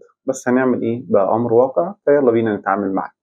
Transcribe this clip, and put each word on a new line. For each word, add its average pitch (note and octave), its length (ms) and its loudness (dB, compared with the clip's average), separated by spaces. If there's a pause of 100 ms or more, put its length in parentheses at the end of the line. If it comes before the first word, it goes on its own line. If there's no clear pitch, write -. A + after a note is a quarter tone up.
(240)
بس C3 220 -6
هنعمل B2+ 340 0
إيه؟ A#2 280 -4
بقى G2+ 260 2
أمر A#2 180 -2
واقع، E3+ 420 0 (100)
فيلا C#3+ 260 4
بينا A2+ 240 0
نتعامل G2 380 -2
معاه. F2+ 180 -6 (120)